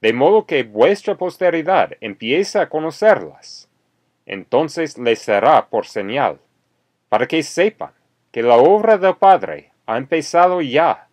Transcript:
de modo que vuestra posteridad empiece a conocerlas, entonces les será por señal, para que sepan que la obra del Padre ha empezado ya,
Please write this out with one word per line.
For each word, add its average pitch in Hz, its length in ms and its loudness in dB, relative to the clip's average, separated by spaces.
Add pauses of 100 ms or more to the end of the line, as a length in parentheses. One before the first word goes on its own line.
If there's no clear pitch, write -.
de 110 120 2
modo 170 340 2
que 139 160 -2
vuestra 139 520 0
posteridad 165 760 -2 (100)
empiece 117 560 -4
a 170 100 -2
conocerlas, 156 1000 -4 (560)
entonces 147 720 -4
les 117 220 0
será 113 480 2
por 110 180 -4
señal, 107 540 -6 (680)
para 107 200 -2
que 160 160 -4
sepan - 480 -4 (400)
que 117 100 -8
la 120 140 4
obra 208 420 4
del 185 180 0
Padre 175 540 0 (160)
ha 113 120 -6
empezado 170 640 0
ya, 143 540 -2